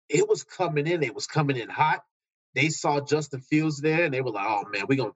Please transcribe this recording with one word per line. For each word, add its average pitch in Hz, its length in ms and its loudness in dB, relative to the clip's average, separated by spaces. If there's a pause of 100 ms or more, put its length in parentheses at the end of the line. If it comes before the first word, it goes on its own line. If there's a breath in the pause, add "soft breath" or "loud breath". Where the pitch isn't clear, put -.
it 180 180 2
was 208 160 2
coming 156 440 -2
in. 170 160 0
It 127 120 -2
was - 120 -8
coming 139 300 0
in 110 120 -6
hot. 160 340 0 (520)
They 143 140 2
saw 156 300 0
Justin 143 420 -2
Fields 151 400 0
there, 156 240 2
and 143 80 -2
they 131 80 0
were 127 100 -2
like, 101 160 -4
"Oh, 104 240 0
man, 98 160 -4
we're 135 100 2
gonna 110 180 -2